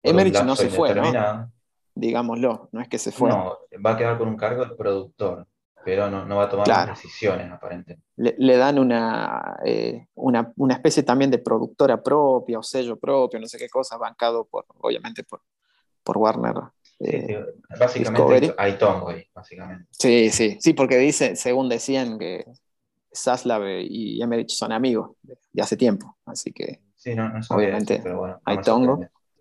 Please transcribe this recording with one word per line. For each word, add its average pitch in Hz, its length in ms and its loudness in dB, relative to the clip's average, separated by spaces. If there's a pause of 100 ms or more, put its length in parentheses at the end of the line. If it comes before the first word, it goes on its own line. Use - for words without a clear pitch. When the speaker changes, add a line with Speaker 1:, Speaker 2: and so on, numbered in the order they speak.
Speaker 1:
Por 170 120 2
un 180 60 6
Speaker 2:
Emmerich 190 220 4
no - 60 2
Speaker 1:
lapso 135 160 2
Speaker 2:
se - 60 2
fue, 156 200 2
¿no? - 160 2
Speaker 1:
indeterminado. 113 460 -2 (420)
Speaker 2:
Digámoslo, 117 760 -2
no 113 100 -10
es 123 60 -10
que 113 100 -6
se 110 140 -6
fue. 120 180 2
Speaker 1:
No, 95 280 -2 (280)
va 110 60 4
a 113 60 0
quedar 117 200 0
con 113 120 -2
un 107 80 -6
cargo 120 280 -2
de 117 100 -16
productor, 98 720 -4 (380)
pero 98 260 0
no, 98 160 -6
no 101 120 -2
va 101 80 4
a 101 40 -8
tomar 101 160 0
Speaker 2:
Claro. 101 260 4
Speaker 1:
las 117 100 -14
decisiones, 92 500 -4
aparentemente. - 640 -16
Speaker 2:
Le, - 220 0
le 131 200 6
dan 139 220 4
una, 113 880 -2
eh, 117 500 -2
una, 120 400 0
una 131 180 2
especie 143 300 2
también 135 260 2
de 127 80 2
productora 113 640 0
propia 131 560 2
o 110 60 -8
sello 120 340 -6
propio, 131 420 0
no 113 60 -12
sé 117 120 -16
qué 120 120 -10
cosa, 127 280 -4
bancado 117 480 -2
por, - 200 -10 (140)
obviamente 60 440 -6
por, - 180 -18 (640)
por - 140 -4
Warner, 110 380 0 (420)
Speaker 1:
Sí, - 100 -8
Speaker 2:
eh, - 200 -4
Speaker 1:
sí, - 520 -12
básicamente - 420 2
Speaker 2:
Discovery. 135 380 6
Speaker 1:
hay, 98 140 0
hay 98 40 -8
Tongo 92 320 2
ahí, 85 240 -12
básicamente. 90 560 -18
Speaker 2:
Sí, 120 400 4
sí, 104 320 0
sí, 160 120 6
porque 135 240 4
dice, 131 380 2
según 127 320 0
decían, 120 520 -2
que 87 260 -8 (680)
Zaslav 120 560 -2
y 104 540 -6
Emmerich 117 300 -2
son 113 200 -6
amigos 113 520 -2
de, - 120 -20 (160)
de 95 120 -2
hace 104 120 -2
tiempo, 104 400 0 (100)
así - 280 -10
que - 260 -12 (160)
Speaker 1:
Sí, 120 200 -10
no, 113 120 -2
no 110 140 -6
sabía 104 240 0
Speaker 2:
obviamente 104 300 0
Speaker 1:
eso, - 80 -6
pero 90 160 -6
bueno, 92 160 -6
no - 100 -20
Speaker 2:
hay 104 120 0
Speaker 1:
me 95 60 -6
Speaker 2:
Tongo. 117 280 4
Speaker 1:
sorprende. 170 200 -4 (300)